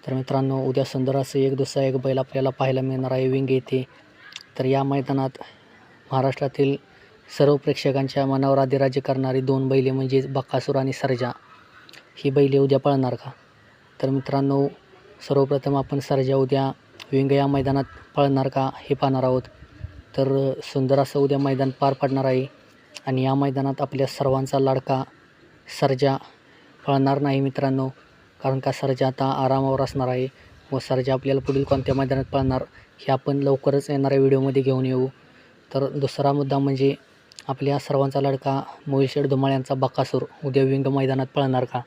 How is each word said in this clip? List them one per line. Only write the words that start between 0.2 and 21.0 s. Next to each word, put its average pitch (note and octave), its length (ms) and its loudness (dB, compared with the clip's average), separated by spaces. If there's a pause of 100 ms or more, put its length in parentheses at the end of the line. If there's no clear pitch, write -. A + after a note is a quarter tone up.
उद्या C3+ 180 0
सुंदर C3 320 -2
असं C#3 240 -2
एक C3+ 160 2
दुसरा C3+ 280 -2
एक C3+ 140 0
बैल C3 200 -2
आपल्याला C3 320 -2
पाहायला C3 320 -2
मिळणार C3 300 -2
आहे C3 160 0
विंग C3+ 220 -2
येथे. C3 340 0 (760)
तर C3 60 0
या C3+ 180 2
मैदानात C3+ 460 -2 (840)
महाराष्ट्रातील C3+ 640 0 (640)
सर्व D3 180 6
प्रेक्षकांच्या C#3 680 0
मनावर C3+ 340 2
अधिराज्य C3+ 420 2
करणारी C3 400 -2
दोन C3+ 260 0
बैले C3 240 2
म्हणजेच C3+ 360 0
बकासूर C3+ 480 -2
आणि C3+ 180 0
सर्जा B2 380 -2 (840)
ही C#3+ 120 0
बैले C#3 280 4
उद्या C3+ 220 4
पळणार C3 360 2
का? C3 160 -14 (680)
तर C3+ 80 0
मित्रांनो, C#3 580 0 (600)
सर्वप्रथम C#3 480 0
आपण C#3 240 -2
सर्जा C3+ 360 -2
उद्या C3+ 360 0 (400)
विंग C3+ 200 2
या C#3 160 4
मैदानात C#3 360 0 (320)
पळणार C#3 320 2
का C3+ 280 -2
हे - 180 -4
पाहणार C3 300 0
आहोत. B2+ 180 2 (760)
तर C3+ 360 0 (100)
सुंदर C3+ 360 0
असं C#3 200 0